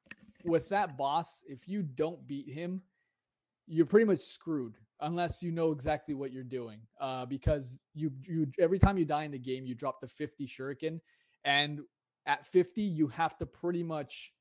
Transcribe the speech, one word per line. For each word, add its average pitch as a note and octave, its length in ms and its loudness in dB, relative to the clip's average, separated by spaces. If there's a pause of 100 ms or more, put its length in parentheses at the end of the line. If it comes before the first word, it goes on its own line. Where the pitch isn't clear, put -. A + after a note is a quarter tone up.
(440)
with E3 260 2
that G3 280 0
boss, C#3 500 0
if C3+ 200 -14
you G3+ 140 -4
don't D3+ 460 -2
beat C#3 220 -8
him, F3 320 -6 (840)
you're D#3+ 180 6
pretty G#3+ 200 6
much F#3+ 140 4
screwed B2+ 560 -2 (240)
unless E3+ 420 -2
you E3+ 100 -4
know E3 200 2
exactly D3+ 420 -2
what C3+ 200 -6
you're C3 100 -10
doing. A#2+ 380 -8 (180)
Uh, C3 260 -4
because C3+ 540 -2 (140)
you, D3+ 180 -4 (160)
you, D#3+ 320 0
every F3+ 200 6
time F#3+ 180 6
you E3+ 80 4
die D3 180 0
in D3+ 80 -8
the C3+ 80 -8
game, C3 260 -6
you B2+ 100 -6
drop C3 260 -6
the C3 60 -12
fifty D3 380 -8
shuriken, D3+ 540 -6 (460)
and D3 340 2 (460)
at C#3+ 200 -2
fifty, F3+ 360 4
you D#3+ 260 2
have E3 300 -2
to D#3+ 80 -6
pretty F3 380 -2
much D#3 580 -8